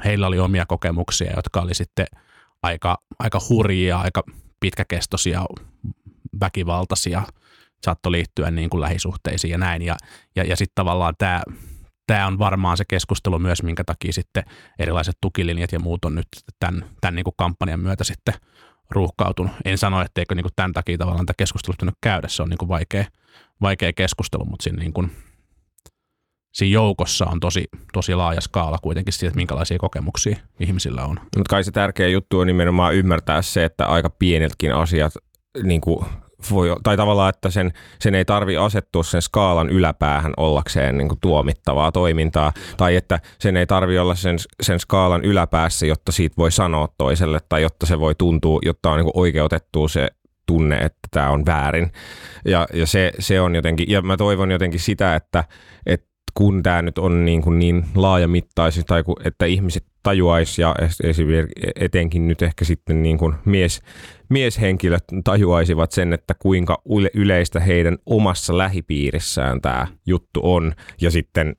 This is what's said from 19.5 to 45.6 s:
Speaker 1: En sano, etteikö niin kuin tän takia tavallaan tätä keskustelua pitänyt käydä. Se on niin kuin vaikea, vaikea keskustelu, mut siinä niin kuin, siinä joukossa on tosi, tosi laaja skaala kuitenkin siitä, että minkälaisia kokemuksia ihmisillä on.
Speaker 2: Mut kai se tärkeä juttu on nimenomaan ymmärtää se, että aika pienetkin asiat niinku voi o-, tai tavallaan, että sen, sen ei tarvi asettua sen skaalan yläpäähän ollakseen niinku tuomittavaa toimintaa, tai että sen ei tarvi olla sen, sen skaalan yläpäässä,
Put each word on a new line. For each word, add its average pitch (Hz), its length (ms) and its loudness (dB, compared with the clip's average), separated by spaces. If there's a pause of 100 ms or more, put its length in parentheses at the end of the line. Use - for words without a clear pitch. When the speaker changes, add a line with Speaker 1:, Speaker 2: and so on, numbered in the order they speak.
Speaker 1:
En 95 140 -2
sano, 95 240 0
etteikö 87 320 -4
niin 87 100 -4
kuin 87 120 -6
tän 92 160 -2
takia 87 260 -4
tavallaan 87 280 -2
tätä - 100 -4
keskustelua - 380 -2
pitänyt 90 260 -4
käydä. 92 280 -2
Se - 140 -6
on 82 60 -2
niin 85 100 -4
kuin 87 100 -6
vaikea, 90 360 -2 (560)
vaikea 92 320 0
keskustelu, - 520 -4
mut - 160 -10
siinä 87 200 -4
niin 80 120 -6
kuin, 90 180 -2 (1400)
siinä 98 220 0
joukossa 101 520 0
on 85 140 -2
tosi, 85 240 -2 (280)
tosi 92 220 -2
laaja 85 260 0
skaala 80 420 -4
kuitenkin 90 300 -4
siitä, - 140 -4
että 87 100 -4
minkälaisia 87 420 -2
kokemuksia - 580 -4 (240)
ihmisillä 80 440 -4
on. 82 160 -6 (160)
Speaker 2:
Mut 98 120 0
kai 98 160 0
se 101 60 -6
tärkeä 98 380 0
juttu 92 300 0
on 90 80 4
nimenomaan 90 480 4
ymmärtää 85 480 2
se, 87 220 0
että - 220 -2
aika 78 240 0
pienetkin 80 640 0
asiat 80 380 0 (500)
niinku 85 420 0 (460)
voi 90 200 2
o-, - 120 -2
tai 104 140 2
tavallaan, 101 320 4
että 92 220 -2
sen, 90 220 0 (280)
sen 101 140 2
ei 92 100 4
tarvi 101 320 0
asettua 95 460 0
sen 85 200 0
skaalan 87 480 2
yläpäähän 76 640 2
ollakseen 71 640 0
niinku 71 220 0
tuomittavaa 76 720 2
toimintaa, 80 600 2 (240)
tai 90 200 4
että 87 240 0 (180)
sen 95 180 0
ei 90 100 2
tarvi 92 320 2
olla 90 160 2
sen, 87 220 0 (260)
sen 87 180 0
skaalan 92 440 2
yläpäässä, 82 600 2